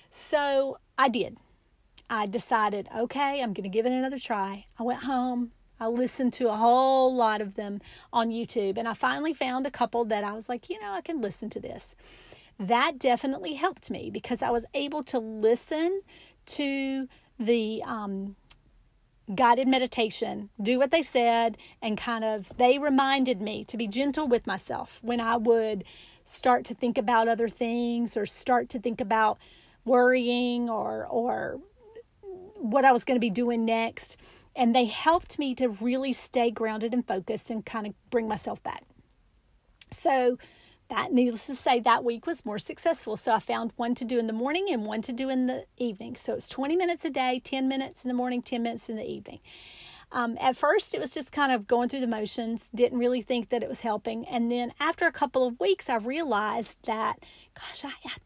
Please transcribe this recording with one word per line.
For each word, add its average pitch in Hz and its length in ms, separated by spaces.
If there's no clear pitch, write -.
So 277 680
I 269 120
did. 220 300
I 214 180
decided, 208 680
"Okay, 277 460
I'm 220 100
gonna 196 160
give 220 180
it 254 60
another 262 260
try." 202 480
I 233 60
went 247 200
home. 247 460
I 226 60
listened 240 480
to 240 160
a 214 60
whole 262 560
lot 220 280
of 202 140
them 202 260
on 226 180
YouTube, 214 480
and 226 80
I 220 80
finally 285 380
found 262 340
a 262 40
couple 240 340
that 214 180
I 208 120
was 226 140
like, 247 220
"You 415 100
know, 403 120
I 370 80
can 330 200
listen 214 300
to - 100
this." - 360
That 247 380
definitely 277 560
helped 302 360
me 220 200
because 226 320
I 254 80
was 240 240
able 285 300
to 254 140
listen 240 840
to 269 640
the, 220 460
um, 196 520
guided 247 360
meditation, 220 840
do 226 160
what 262 140
they 330 120
said, 233 540
and 214 160
kind 226 280
of, 214 320
they 254 240
reminded 269 600
me 214 240
to - 120
be 226 100
gentle 277 400
with 233 180
myself - 600
when 240 160
I 226 160
would 220 480
start - 400
to 233 100
think 240 240
about 226 300
other 226 200
things 240 680
or 208 100
start 240 440
to 247 100
think 226 200
about 214 380
worrying 240 840
or, 214 380
or - 540
what 269 280
I 269 60
was 240 140
gonna 247 160
be 233 100
doing 233 340
next. 226 520
And 240 180
they 247 120
helped - 520
me 269 160
to 254 140
really 247 440
stay 240 380
grounded 220 420
and 247 140
focused 202 440
and 214 140
kind 214 220
of 202 80
bring 226 160
myself - 380
back. - 180
So 254 460
that, 262 240
needless 247 340
to 277 80
say, 247 240
that 233 240
week 233 240
was - 180
more 214 140
successful. 302 580
So - 160
I 214 60
found 226 380
one 240 180
to 254 100
do 240 140
in 226 80
the 220 60
morning 294 400
and 220 120
one 214 180
to 254 100
do 262 160
in 254 180
the 254 200
evening. 233 400
So - 180
it's - 140
twenty 277 260
minutes 349 300
a 311 60
day, 254 340
ten 262 240
minutes 269 340
in 254 60
the 254 60
morning, 247 280
ten 233 220
minutes 233 240
in 226 80
the 208 120
evening. - 300
Um, 233 300
at 262 160
first, 330 360
it 302 80
was 302 140
just 302 160
kind 285 220
of 208 160
going 240 200
through 277 120
the 247 80
motions, 226 640
didn't 240 240
really 247 240
think 240 280
that 240 120
it - 60
was - 140
helping. 226 440
And 240 240
then 240 300
after 330 260
a 311 60
couple 254 340
of 240 140
weeks, 370 280
I 254 60
realized 226 920
that, 220 340
gosh, - 300
I, 269 80
I - 220